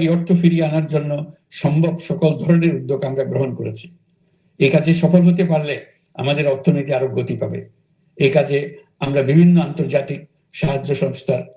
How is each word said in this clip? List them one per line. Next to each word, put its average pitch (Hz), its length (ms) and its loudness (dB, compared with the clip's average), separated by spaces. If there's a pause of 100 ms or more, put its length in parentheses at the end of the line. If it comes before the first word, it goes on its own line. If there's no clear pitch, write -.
এই 160 120 2
অর্থ 170 140 -2 (120)
ফিরিয়ে 165 280 2
আনার 156 260 -2
জন্য 147 180 -2 (500)
সম্ভব 160 320 0 (140)
সকল - 220 0 (120)
ধরনের 170 360 2
উদ্যোগ 131 220 -6 (100)
আমরা 135 200 -2
গ্রহণ 131 280 -2
করেছি। 110 280 -10 (760)
এ 139 140 4
কাজে 160 180 2 (100)
সফল 175 260 6
হতে 175 220 4
পারলে 151 260 -2 (400)
আমাদের 143 360 -2
অর্থনীতি 139 420 0
আরো 131 220 0
গতি 120 260 -4
পাবে। - 180 -6 (580)
এ 143 160 4
কাজে 143 240 0 (460)
আমরা 139 240 0
বিভিন্ন 175 280 6 (120)
আন্তর্জাতিক 139 520 -4 (340)
সাহায্য 139 360 -4 (120)
সংস্থার 127 400 -4 (140)